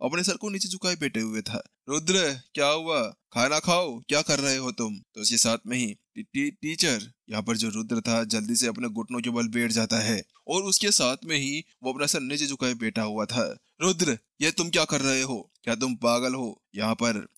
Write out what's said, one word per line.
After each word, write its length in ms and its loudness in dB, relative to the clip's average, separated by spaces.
अपने 220 0
सर 140 0
को 120 -6
नीचे 200 -4
झुकाए 260 -2
बैठे 240 -2
हुए 220 -4
था। 220 -6
"रुद्र, 520 2
क्या 140 2
हुआ? 480 0
खाना 260 4
खाओ, 400 2
क्या 220 2
कर 180 2
रहे 180 2
हो 140 -2
तुम?" 260 -4
तो 240 -14
उसके 160 2
साथ 200 4
में 100 -2
ही 80 0
टी-, 480 -10
टी-, 280 -2
टीचर, 500 0
यहाँ 140 -2
पर 140 0
जो 120 0
रुद्र 320 -2
था, 220 2
जल्दी 320 0
से 120 2
अपने 220 -4
घुटनों 320 -6
के 80 -4
बल 180 0
बैठ 240 0
जाता 280 2
है 260 0
और 160 0
उसके 280 2
साथ 340 4
में 120 0
ही 280 -2
वो 100 -2
अपना 120 -2
सर 160 0
नीचे 260 -2
झुकाए 260 -2
बैठा 280 -2
हुआ 240 -2
था। 320 -2
"रुद्र, 380 2
ये 100 4
तुम 180 -2
क्या 160 4
कर 160 0
रहे 200 2
हो? 300 -6
क्या 120 0
तुम 200 -2
पागल 380 2
हो? 280 -6
यहाँ 200 0
पर 320 0